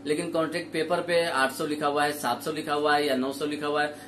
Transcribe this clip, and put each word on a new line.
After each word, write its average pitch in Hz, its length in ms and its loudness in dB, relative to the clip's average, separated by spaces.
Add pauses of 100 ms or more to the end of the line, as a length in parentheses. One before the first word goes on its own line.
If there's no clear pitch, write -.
लेकिन 160 240 0
contract 160 420 -2
paper 165 300 0
पे 170 200 2
आठ 135 300 2
सौ 160 140 -4
लिखा 151 200 0
हुआ 143 180 2
है, 147 100 2
सात 123 280 -2
सौ 156 100 -2
लिखा 151 220 -2
हुआ 147 220 4
है 147 100 2
या 131 100 2
नौ 127 160 0
सौ 147 140 -4
लिखा 147 200 -4
हुआ 147 160 2
है, 147 120 -2 (140)